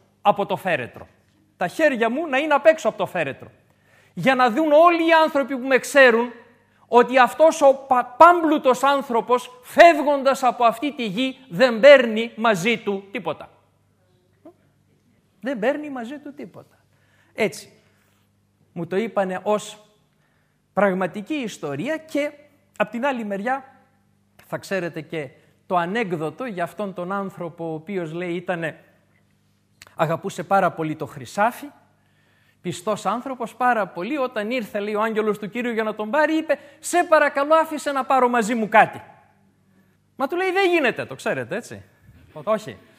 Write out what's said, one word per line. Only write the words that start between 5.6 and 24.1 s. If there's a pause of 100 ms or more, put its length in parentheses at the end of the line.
με
ξέρουν (540)
ότι
αυτός
ο
πα-,
πάμπλουτος
άνθρωπος,
φεύγοντας
από
αυτή
τη
γη, (100)
δεν
παίρνει
μαζί
του
τίποτα». (1900)
Δεν
παίρνει
μαζί
του
τίποτα. (560)
Έτσι. (1000)
Μου
το
είπανε
ως (880)
πραγματική
ιστορία
και, (460)
απ'
την
άλλη
μεριά, (720)